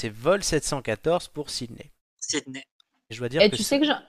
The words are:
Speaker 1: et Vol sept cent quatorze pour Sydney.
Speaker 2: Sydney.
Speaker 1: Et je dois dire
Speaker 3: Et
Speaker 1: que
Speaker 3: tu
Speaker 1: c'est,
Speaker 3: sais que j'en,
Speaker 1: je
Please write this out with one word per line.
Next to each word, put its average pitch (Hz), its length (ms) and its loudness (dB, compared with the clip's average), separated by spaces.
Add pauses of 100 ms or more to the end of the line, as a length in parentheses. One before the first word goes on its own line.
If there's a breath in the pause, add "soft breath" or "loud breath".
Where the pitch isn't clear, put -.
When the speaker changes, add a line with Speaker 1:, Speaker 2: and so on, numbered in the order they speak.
Speaker 1:
et 113 60 -4
Vol 151 340 2
sept 151 200 0
cent 139 180 -4
quatorze 156 440 0
pour - 220 -10
Sydney. 123 420 -10 (300)
Speaker 2:
Sydney. 135 420 -6 (460)
Speaker 1:
Et 110 60 -14
je 113 60 -10
dois 120 100 -4
dire 151 100 4
Speaker 3:
Et 208 100 10
Speaker 1:
que - 60 0
Speaker 3:
tu 220 60 0
Speaker 1:
c'est, 277 140 2
Speaker 3:
sais 277 40 4
que 302 60 4
j'en, 285 100 2
Speaker 1:
je - 120 -10